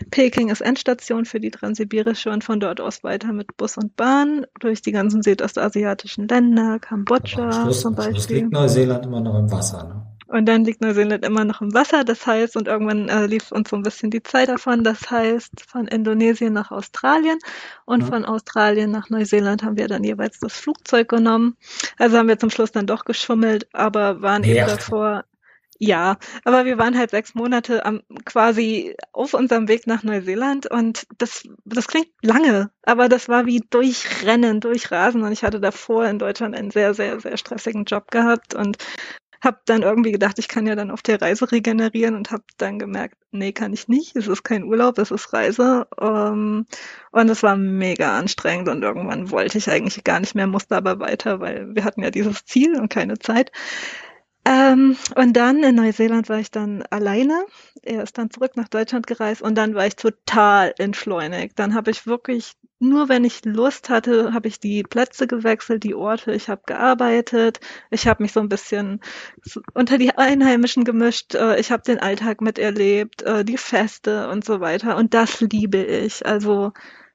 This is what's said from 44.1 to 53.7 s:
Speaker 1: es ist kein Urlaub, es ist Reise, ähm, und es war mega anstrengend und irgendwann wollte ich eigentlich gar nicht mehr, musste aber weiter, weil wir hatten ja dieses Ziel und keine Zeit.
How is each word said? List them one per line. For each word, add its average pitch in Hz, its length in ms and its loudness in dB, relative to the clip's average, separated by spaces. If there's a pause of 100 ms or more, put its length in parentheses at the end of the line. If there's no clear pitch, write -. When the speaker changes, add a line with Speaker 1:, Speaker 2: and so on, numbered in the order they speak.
Speaker 1:
es 214 120 -2
ist 196 160 -2
kein 208 200 -2
Urlaub, 240 340 2
es 208 140 -2
ist - 220 -8
Reise, 240 520 2 (140)
ähm, 214 640 -2 (460)
und 226 180 6
es 220 140 0
war 202 140 4
mega 185 600 0
anstrengend 170 520 -2
und - 140 -2
irgendwann 175 480 -4
wollte 190 260 0
ich 202 120 -4
eigentlich 208 360 -2
gar 180 160 0
nicht - 120 -6
mehr, 196 140 0
musste 196 300 -2
aber 190 220 -2
weiter, 196 420 -4
weil - 340 -8
wir 208 80 -2
hatten 202 200 -4
ja - 60 0
dieses 202 360 -4
Ziel 294 340 2
und 220 100 -2
keine 202 300 -4
Zeit. 233 320 0 (960)